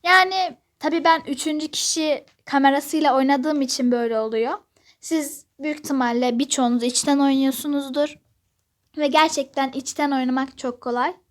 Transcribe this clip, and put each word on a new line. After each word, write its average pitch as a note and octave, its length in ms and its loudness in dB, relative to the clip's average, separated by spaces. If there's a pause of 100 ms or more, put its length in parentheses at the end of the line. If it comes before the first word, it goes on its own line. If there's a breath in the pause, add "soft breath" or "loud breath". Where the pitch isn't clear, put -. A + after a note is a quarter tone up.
Yani F#4 560 2 (200)
tabii D#4 260 -2
ben E4 220 6
üçüncü D4+ 420 -4
kişi - 580 -2 (180)
kamerasıyla C#4 720 2
oynadığım C#4 440 2
için B3+ 320 0
böyle A#3 260 0
oluyor. A3+ 400 -2 (420 soft breath)
Siz D4+ 460 -6 (120)
büyük D4+ 200 -6
ihtimalle B3 600 -2
birçoğunuz B3 440 0
içten C4 360 0
oynuyorsunuzdur. C#4 1000 0 (800)
Ve D4+ 100 -2
gerçekten C#4 680 0
içten C#4+ 380 -4
oynamak C4 480 -2
çok B3 220 -8
kolay. C4 360 -4 (140)